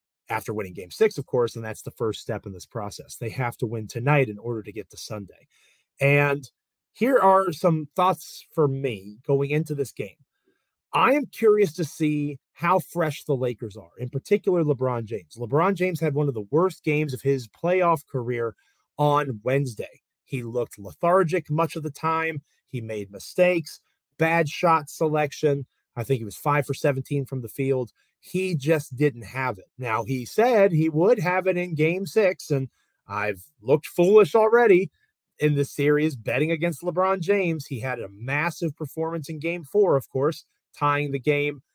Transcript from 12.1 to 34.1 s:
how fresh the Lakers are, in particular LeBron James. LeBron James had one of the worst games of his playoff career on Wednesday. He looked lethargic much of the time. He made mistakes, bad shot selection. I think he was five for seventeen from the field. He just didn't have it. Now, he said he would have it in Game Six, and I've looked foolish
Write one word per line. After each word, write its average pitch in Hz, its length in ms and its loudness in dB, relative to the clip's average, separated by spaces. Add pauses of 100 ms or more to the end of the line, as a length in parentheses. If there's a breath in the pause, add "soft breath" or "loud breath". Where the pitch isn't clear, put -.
how 175 260 2
fresh 160 460 -4
the 147 100 -2
Lakers 123 420 -4
are, 87 220 -18
in 123 120 -8
particular 180 520 0
LeBron 127 440 -2
James. 101 300 -10
LeBron 143 380 0
James 180 240 -2
had 156 160 -2
one 147 140 0
of 131 60 -4
the 107 180 -6
worst 170 320 0
games 151 280 0
of 123 100 -8
his 135 260 0
playoff 170 580 0
career 120 480 -4 (420)
on 143 460 2
Wednesday. 127 600 -2 (220)
He 127 200 -6
looked 120 340 -6
lethargic 170 720 0
much 160 240 0
of 160 80 -6
the 151 80 -8
time. 160 520 -4 (260)
He 127 120 -8
made 110 300 -8
mistakes, 170 720 0 (380)
bad 160 300 2
shot 160 400 2
selection. 147 800 0 (300)
I 117 80 -6
think 135 140 0
he 113 60 -8
was 101 120 -12
five 147 280 0
for 139 100 -6
seventeen 139 500 -2
from 131 180 -8
the 117 60 -12
field. 135 420 -2 (300)
He 185 340 -4
just 147 420 -2
didn't 120 300 0
have 123 320 -4
it. - 200 -20
Now, 113 260 -2
he 123 200 -4
said 208 480 4
he 160 160 4
would 175 300 4
have 180 280 0
it 185 100 2
in 180 180 -4
Game 165 320 0
Six, 185 440 0
and 135 180 0 (400)
I've 104 340 -4 (180)
looked 135 260 2
foolish 196 480 6